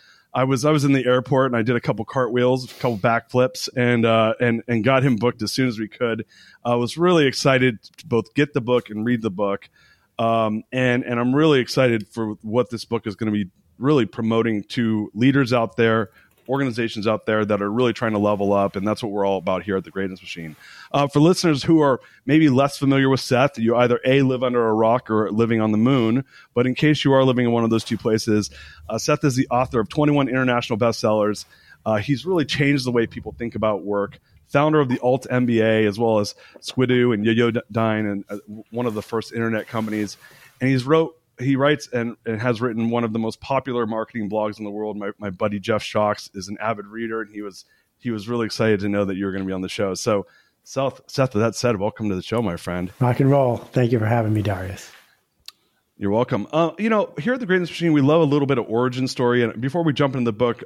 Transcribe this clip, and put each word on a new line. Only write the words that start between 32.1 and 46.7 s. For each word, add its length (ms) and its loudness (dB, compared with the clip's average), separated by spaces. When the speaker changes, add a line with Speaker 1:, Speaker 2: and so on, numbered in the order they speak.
Speaker 1:
really 180 0
changed 400 0
the 60 -2
way 160 0
people 300 -14
think 180 -10
about 280 -2
work. 360 -4
Founder 320 2
of 80 2
the 120 -2
Alt 300 0
M 180 0
B 140 2
A, 240 4
as 140 -2
well 200 2
as 140 -4
Squidoo 520 2
and 120 -2
Yo-Yo 260 2
D-, 100 -2
Dine, 340 0
and, 240 -6
uh, 80 -10
w-, 220 -16
one 160 -6
of 80 -2
the 80 -6
first 320 -6
internet 340 -4
companies. 480 -4
And 80 0
he's 160 0
wrote, 340 0
he 200 0
writes 340 0
and, 240 -6
and 140 -4
has 220 -2
written 280 -2
one 140 0
of 80 -4
the 80 -2
most 220 -6
popular 440 -4
marketing 440 -6
blogs 280 -4
in 60 -12
the 80 -10
world. 240 -8
My, 220 -8
my 120 -8
buddy 300 -4
Jeff 240 -2
Shocks 500 -2
is 140 -12
an 140 -12
avid 240 -6